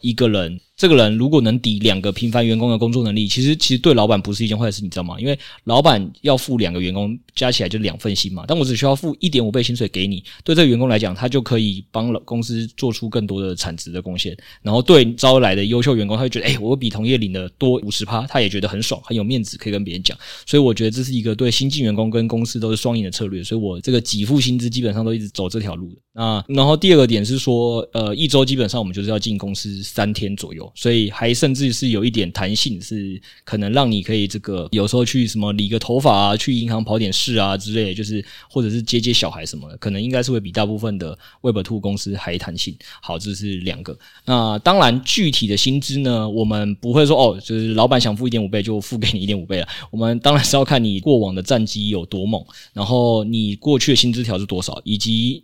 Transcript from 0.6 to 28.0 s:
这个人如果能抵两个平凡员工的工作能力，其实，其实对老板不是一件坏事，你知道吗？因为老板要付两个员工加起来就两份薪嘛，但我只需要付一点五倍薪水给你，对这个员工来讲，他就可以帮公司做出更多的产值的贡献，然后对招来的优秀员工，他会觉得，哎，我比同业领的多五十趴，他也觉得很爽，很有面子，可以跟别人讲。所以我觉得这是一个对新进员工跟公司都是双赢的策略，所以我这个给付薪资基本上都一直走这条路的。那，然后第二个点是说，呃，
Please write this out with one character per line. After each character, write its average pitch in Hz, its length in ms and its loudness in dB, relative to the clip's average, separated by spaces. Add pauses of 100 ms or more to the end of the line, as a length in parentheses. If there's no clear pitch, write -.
这 190 120 2
个 160 80 8
人 110 220 6
如 123 100 2
果 151 140 4
能 113 180 2
抵 110 200 0
两 104 200 2
个 101 120 -2
平 117 200 -4
凡 120 140 2
员 113 100 2
工 120 140 0
的 113 80 2
工 117 160 0
作 123 100 2
能 104 120 0
力， 107 120 0
其 107 140 -2
实， 147 140 2
其 143 180 0
实 127 60 2
对 147 160 6
老 107 100 6
板 107 160 4
不 101 100 -6
是 107 140 -2
一 - 20 -2
件 107 80 -2
坏 113 140 0
事， 101 140 -6
你 95 60 -6
知 - 80 -10
道 92 40 -4
吗？ 85 180 -8
因 110 60 -6
为 139 100 0 (280)
老 117 180 4
板 117 260 4 (140)
要 135 160 2
付 123 220 -2
两 90 120 0
个 90 80 -4
员 90 140 -2
工 104 240 -4 (160)
加 127 180 0
起 117 120 0
来 90 60 -2
就 107 100 -4
两 104 180 -4
份 104 180 -4
薪 95 160 -2
嘛， 90 160 -10
但 151 80 0
我 160 80 0
只 127 120 0
需 139 100 -2
要 139 100 2
付 156 240 -6
一 185 80 -2
点 127 160 2
五 107 80 0
倍 120 120 0
薪 120 120 -2
水 117 120 -2
给 95 180 -4
你， 98 180 -4 (200)
对 165 100 0
这 165 80 4
个 156 60 6
员 120 100 4
工 127 100 2
来 110 120 2
讲， 98 160 -2
他 127 120 -4
就 127 140 0
可 117 160 0
以 101 320 -2
帮 117 240 -2 (100)
公 117 200 -4
司 113 240 -4 (100)
做 120 160 -2
出 113 160 -8
更 110 160 -2
多 98 160 -4
的 95 140 -4
产 85 200 -6
值 82 160 -14
的 90 80 -8
贡 90 160 -8
献， - 220 -6 (240)
然 104 100 -2
后 117 80 4
对 127 360 8
招 131 240 6
来 101 160 4
的 101 100 0
优 120 160 2
秀 135 140 2
员 104 100 0
工， 104 100 -2
他 117 60 -2
会 127 80 -2
觉 113 100 -4
得， 95 60 -4
哎， 135 160 2
我 120 140 0
比 127 120 -4
同 104 160 -4
业 127 140 2
领 101 160 -2
的 92 240 -6
多 127 220 2
五 104 100 -8
十 104 160 -6
趴， 117 220 -4
他 - 120 -2
也 107 80 4
觉 95 140 -2
得 101 60 -2
很 101 160 -6
爽， - 200 -4
很 117 140 -6
有 104 60 -2
面 117 200 -2
子， - 140 -10
可 - 140 -10
以 - 0 -
跟 101 120 -4
别 92 120 -8
人 92 80 -10
讲。 - 120 -4 (300)
所 147 140 4
以 - 20 8
我 127 100 6
觉 110 120 0
得 110 80 2
这 127 120 -4
是 131 80 -6
一 120 120 -2
个 113 100 -2
对 120 160 0
新 131 180 0
进 143 160 -2
员 107 120 2
工 110 160 0
跟 113 160 0
公 113 180 0
司 113 140 -6
都 110 100 -2
是 110 80 0
双 120 180 -2
赢 110 80 -2
的 92 60 -6
策 104 180 -6
略， 95 140 -6
所 110 160 -4
以 113 40 -2
我 92 180 -4
这 113 100 -4
个 123 120 4
给 107 240 -2
付 139 140 2
薪 127 200 2
资 120 100 -2
基 123 120 -4
本 107 120 0
上 113 100 -2
都 113 100 -2
一 113 40 -2
直 107 120 -8
走 95 180 -6
这 107 140 -4
条 101 140 -6
路 90 120 -12
的。 87 80 -18 (180)
那， 110 360 -2
然 135 160 4
后 151 100 6
第 185 180 4
二 156 40 10
个 135 80 8
点 113 180 2
是 123 140 -2
说， 120 560 0
呃， 107 220 -2